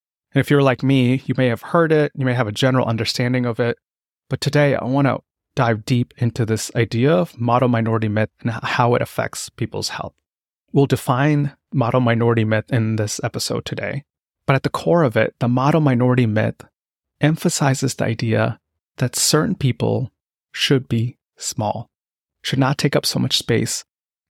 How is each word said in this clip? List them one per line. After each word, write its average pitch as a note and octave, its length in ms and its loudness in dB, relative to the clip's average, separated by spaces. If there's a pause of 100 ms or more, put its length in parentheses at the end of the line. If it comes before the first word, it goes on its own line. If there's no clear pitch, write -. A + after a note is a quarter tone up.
(340)
And C#3 60 2
if - 100 0
you're C#3+ 120 4
like C3 200 2
me, C3 420 2
you C3 140 -4
may C3 80 2
have A#2 160 -2
heard E3 300 2
it, D3+ 220 2
you C3 120 -4
may B2 80 0
have B2 120 -2
a G#2 60 -6
general C3 340 0
understanding B2 600 -2
of A#2 120 -4
it. A#2 200 -2 (500)
But - 140 -4
today, C#3+ 340 2
I - 80 -4
wanna C3 360 0 (360)
dive A#2 300 0
deep A#2+ 320 0
into A#2+ 260 0
this G#2+ 320 -4
idea A#2 340 0
of E3+ 300 0
model B2 300 2
minority A2+ 380 0
myth G#2+ 200 0 (120)
and A#2+ 100 -4
h-, A2+ 120 -6
how A#2+ 320 0
it - 60 2
affects - 480 -8
people's G#2 400 -8
health. - 240 -12 (600)
We'll C#3 120 4
define C#3+ 720 0 (160)
model B2+ 300 0
minority A#2 420 2
myth G#2+ 260 -2
in A2 260 0
this G#2+ 280 -4
episode A#2 400 -4
today. G#2+ 400 -8 (420)
But C3+ 100 2
at C3+ 60 -2
the C#3+ 60 0
core E3 360 2
of A#2 120 0
it, A2+ 220 0
the A#2+ 100 0
model C3+ 320 2
minority B2+ 460 2
myth G#2+ 400 -2 (520)
emphasizes C#3+ 760 0
the - 100 -4
idea A2+ 560 -2 (380)
that - 180 -2
certain - 380 2
people A#2+ 580 -2 (420)
should C3+ 320 0
be A#2+ 300 -2 (220)
small, - 500 -6 (540)
should - 160 -6
not C3+ 180 2
take - 180 -2
up D#3 120 0
so - 120 -4
much B2+ 200 -2
space, - 480 -4 (440)